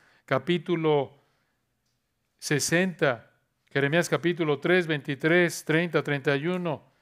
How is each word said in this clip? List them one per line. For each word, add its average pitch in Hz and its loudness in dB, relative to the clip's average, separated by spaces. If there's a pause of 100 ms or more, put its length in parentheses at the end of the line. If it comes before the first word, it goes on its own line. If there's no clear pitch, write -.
(260)
capítulo 156 0 (1300)
sesenta, 156 0 (400)
Jeremías 143 0
capítulo 151 0
tres, 170 0
veintitrés, 160 0
treinta, 160 0
treinta 139 -2
y 143 -4
uno, 175 -6 (100)